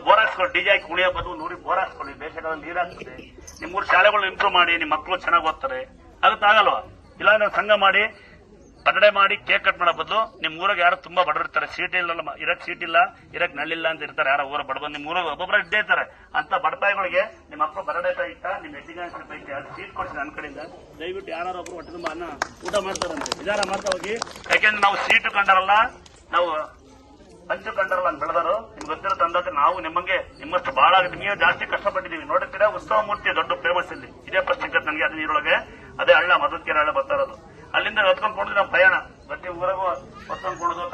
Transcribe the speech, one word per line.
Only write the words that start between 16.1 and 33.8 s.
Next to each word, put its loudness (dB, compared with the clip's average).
ಅಂತ -6
ಬಡಪಾಯಿಗಳಿಗೆ 0
ನಿಮ್ -8
ಮಕ್ಳು -4
ಬರ್ತಡೇ -2
ಪ್ರಯುಕ್ತ -8
ನಿಮ್ -14
ಎಡ್ಡಿಂಗ್ -14
ಆನಿವರ್ಸರಿ -12
ಪ್ರಯುಕ್ತ -16
ಎರಡು -12
ಸೀಟ್ -14
ಕೊಡ್ಸಿ -8
ನನ್ -8
ಕಡೆಯಿಂದ. -12
ದಯವಿಟ್ಟು -10
ಯಾರು -8
ಒಬ್ರು -14
ಹೊಟ್ಟೆ -14
ತುಂಬಾ -6
ಅನ್ನ -10
ಊಟ -2
ಮಾಡ್ತಾರಂತೆ, -6
ವಿಚಾರ -2
ಮಾಡ್ತಾ -4
ಹೋಗಿ. -6
ಯಾಕೆಂದ್ರೆ 2
ನಾವು 2
ಸೀಟು 2
ಕಂಡರಲ್ಲ, 4
ನಾವು 2
ಹಂಚು -6
ಕಂಡರಲ್ಲ 0
ಅಂತ -6
ಬೆಳೆದರು. 0
ನಿಮ್ಗೆ -10
ಗೊತ್ತಿರೋ -2
ತಂದಕ್ಕೆ 0
ನಾವು 4
ನಿಮ್ಮಂಗೆ -2
ನಿಮ್ಮಷ್ಟು -2
ಬಹಳ 8
ಆಗುತ್ತೆ, 0
ನೀವು -2
ಜಾಸ್ತಿ 2
ಕಷ್ಟಪಟ್ಟಿದ್ದೀವಿ. -4
ನೋಡುತ್ತೀರಾ, 2
ಉತ್ಸವ 0
ಮೂರ್ತಿ -2
ದೊಡ್ಡ -2
ಫೇಮಸ್ 0